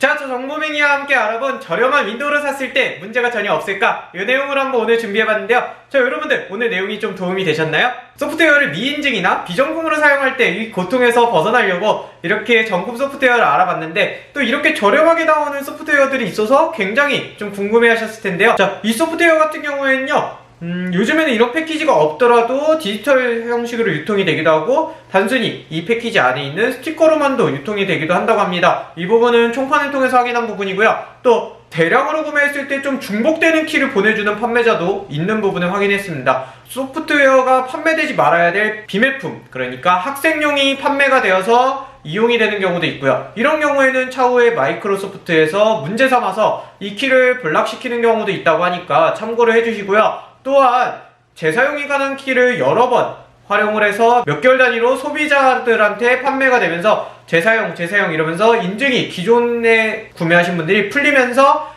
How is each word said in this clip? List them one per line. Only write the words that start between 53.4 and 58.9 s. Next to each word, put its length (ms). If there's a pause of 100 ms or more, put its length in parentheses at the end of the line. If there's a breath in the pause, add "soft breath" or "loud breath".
활용을 340
해서 440
몇 140
개월 180
단위로 380
소비자들한테 1300
판매가 380
되면서 500 (160)
재사용, 480
재사용 380
이러면서 440
인증이 520